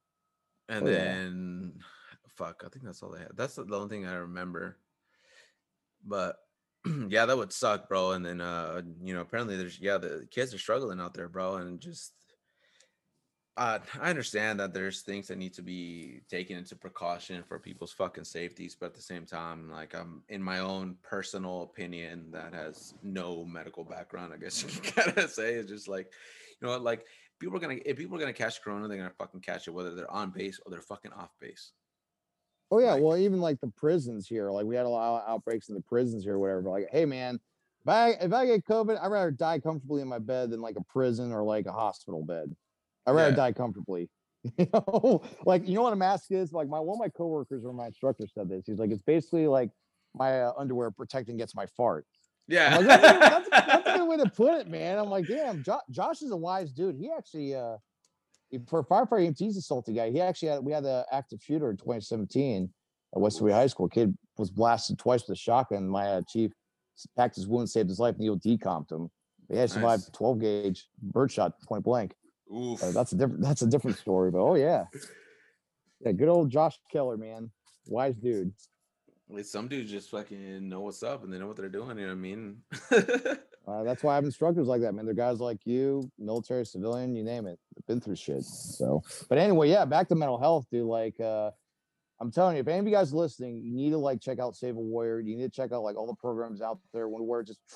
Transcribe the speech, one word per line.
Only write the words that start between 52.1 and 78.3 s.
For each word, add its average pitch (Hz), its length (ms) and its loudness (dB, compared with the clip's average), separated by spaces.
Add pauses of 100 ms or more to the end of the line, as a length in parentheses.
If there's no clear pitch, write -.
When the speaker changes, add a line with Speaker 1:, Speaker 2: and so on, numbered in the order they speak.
Speaker 1:
Yeah. 156 300 6
Speaker 2:
I'm 185 80 6
like, 240 160 12
"That's 311 60 12
a - 60 12
good, - 80 8
that's, 302 460 10
that's 302 220 6
a - 40 4
Speaker 1:
<laughs> - 40 4
Speaker 2:
good 349 120 4
way 320 80 2
to 262 120 4
put 262 300 6
it, 233 80 -6
man." 165 320 -2
I'm 208 100 -2
like, 196 160 0
"Damn, 220 380 -2
Jo-, 226 260 -2
Josh 202 320 -2
is 285 80 -8
a 196 80 -2
wise 175 340 -4
dude." 151 260 -4
He 202 120 -8
actually, 156 460 -6
uh, 117 220 -6 (760)
he, 131 160 -8
for 160 160 0
firefighter 214 400 4
E 170 40 4
M 151 60 0
Ts 196 240 -2
assault 131 340 -4
guy, 113 200 0
he 151 100 2
actually 175 280 0
had, 143 140 0
we 139 100 -2
had 147 120 -2
an 127 260 0
active 131 300 -6
shooter 147 300 -2
in 98 60 -4
twenty 117 240 -4
seventeen 107 680 -2 (440)
at 95 60 0
West 104 180 2
Virginia 104 160 6
High 131 120 6
School. 92 220 0
Kid 110 260 4 (220)
was 98 140 -2
blasted 110 480 2
twice 120 280 4
with 101 40 -6
a 92 80 -4
shotgun. 113 480 2
My, 98 220 0
uh, 95 200 0
chief 113 220 0 (440)
s-, - 120 -20 (100)
packed 120 200 2
his 95 100 -6
wound, 117 240 0
saved 104 180 2
his 92 100 -4
life, 117 160 2
and 110 80 -4
he'll 107 120 2
decomped 95 560 0
him. 82 180 -6 (380)
But - 80 -4
yeah, 117 80 2
he 120 60 4
survived 110 340 2
Speaker 1:
Nice. - 80 -20
Speaker 2:
twelve 113 280 0
gauge 104 480 0 (140)
birdshot 107 600 0
point 101 200 -6
blank. 113 300 0 (380)
Speaker 1:
Oof. 120 300 -6
Speaker 2:
Uh, 90 80 0
that's 113 220 0
a - 40 -2
different, 120 280 2
that's 139 180 2
a 120 60 4
different 123 320 4
story, 92 320 2
but 90 80 2
oh, 139 160 6
yeah. 139 300 4 (1160)
Yeah, 110 140 0
good 127 160 4
old 170 200 6
Josh 147 300 2 (120)
Keller, 127 240 0
man. 110 360 -12 (340)
Wise 127 300 0
dude. 101 380 -2 (760)